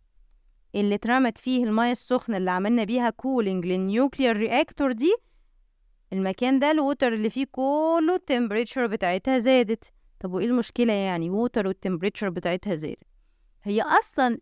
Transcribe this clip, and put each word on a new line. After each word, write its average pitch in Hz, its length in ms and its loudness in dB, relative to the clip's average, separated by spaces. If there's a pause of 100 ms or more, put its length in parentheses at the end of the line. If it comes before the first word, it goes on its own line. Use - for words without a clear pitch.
(760)
اللي 202 200 0
اترمت 240 440 0
فيه 254 260 -2
المية 226 280 0
السخنة 247 440 -2
اللي 185 140 -2
عملنا 208 340 0
بيها 233 260 0
كولينج 208 560 -2
للنيوكلير 214 680 0
رياكتور 254 560 0
دي، 302 240 2 (960)
المكان 190 460 0
ده 285 120 4
الوتر 277 420 2
اللي 214 180 -2
فيه 262 220 -4
كله 320 640 0
التمبريتشر 240 720 -2
بتاعتها 202 520 0
زادت. 233 540 2 (280)
طب 180 120 -8
وإيه 185 140 -2
المشكلة 240 460 0
يعني 180 380 -2
ووتر 214 360 -2
والتمبريتشر 190 640 -4
بتاعتها 180 480 -4
زادت؟ 151 260 -10 (600)
هي 208 200 -2
أصلا 277 600 2